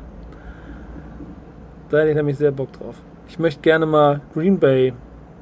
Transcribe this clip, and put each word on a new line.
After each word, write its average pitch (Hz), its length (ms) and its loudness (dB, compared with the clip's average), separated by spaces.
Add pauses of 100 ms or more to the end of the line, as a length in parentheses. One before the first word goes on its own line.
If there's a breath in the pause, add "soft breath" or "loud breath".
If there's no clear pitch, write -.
(1900 loud breath)
Da 147 80 2
hätte 156 120 2
ich 147 60 0
nämlich 147 220 -2
sehr 147 120 2
Bock 135 220 -8
drauf. - 240 -16 (320)
Ich - 100 -16
möchte 160 220 -2
gerne 160 240 4
mal 147 380 4 (100)
Green 180 260 2
Bay. 131 360 4 (480)